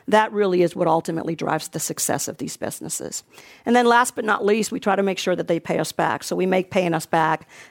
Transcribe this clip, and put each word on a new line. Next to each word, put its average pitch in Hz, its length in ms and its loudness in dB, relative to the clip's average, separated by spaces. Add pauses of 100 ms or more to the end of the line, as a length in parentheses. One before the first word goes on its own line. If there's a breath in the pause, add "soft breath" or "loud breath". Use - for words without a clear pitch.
That 214 240 4
really 196 320 2
is 170 140 0
what 180 100 0
ultimately 165 480 0
drives 156 360 -4
the 160 100 -8
success - 480 -4
of - 100 -10
these - 180 -10
businesses. - 680 -8 (420 soft breath)
And 240 80 4
then 240 120 6
last 240 280 4
but 240 100 -4
not 214 200 0
least, 208 260 2
we - 80 -6
try 190 160 0
to 196 80 2
make 190 160 -2
sure 180 160 -2
that 165 140 -4
they 170 100 0
pay 165 220 -2
us 160 100 -4
back. 147 320 -2
So - 140 -6
we 180 100 0
make 180 240 0
paying 180 240 0
us 160 100 -2
back, 160 440 0 (220 loud breath)